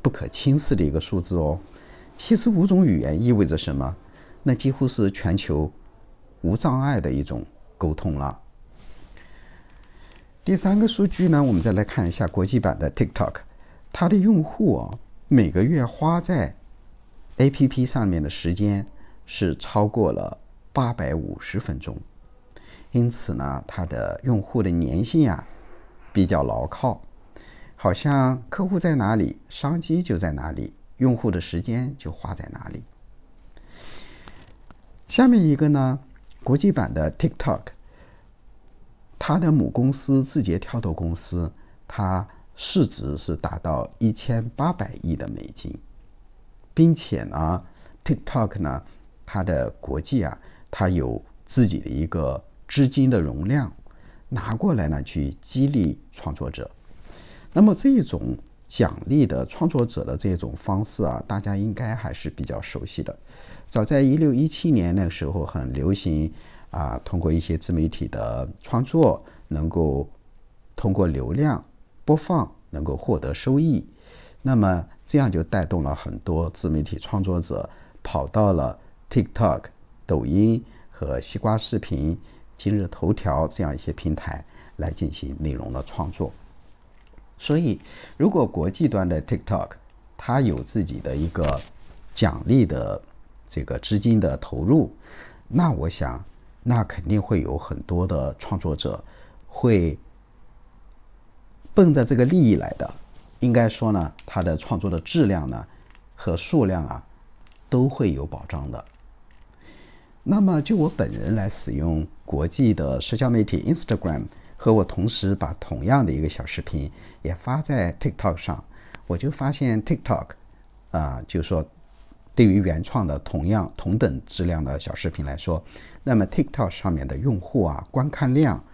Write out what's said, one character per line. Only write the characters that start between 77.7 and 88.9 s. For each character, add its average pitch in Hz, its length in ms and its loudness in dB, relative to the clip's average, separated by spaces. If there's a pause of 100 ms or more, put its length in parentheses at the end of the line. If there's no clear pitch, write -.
跑 69 240 -4
到 101 260 2
了 69 260 -2 (300)
TikTok、 - 540 0 (420)
抖 73 180 0
音 107 400 2 (280)
和 67 280 -6
西 - 200 -10
瓜 113 180 0
视 110 220 -4
频、 78 360 -2 (420)
今 101 200 0
日 95 100 -2
头 - 240 -2
条 78 360 0
这 - 160 -6
样 76 100 -2
一 67 40 -6
些 - 140 -6
平 78 240 -4
台 - 300 -8 (300)
来 85 160 -4
进 73 200 -4
行 69 280 -10
内 76 140 -2
容 62 200 -8
的 65 80 -6
创 - 300 -8
作。 - 200 -6 (1080)
所 147 180 0
以， 147 240 0 (360)
如 170 120 4
果 175 160 4
国 87 240 -2
际 147 180 2
端 92 220 0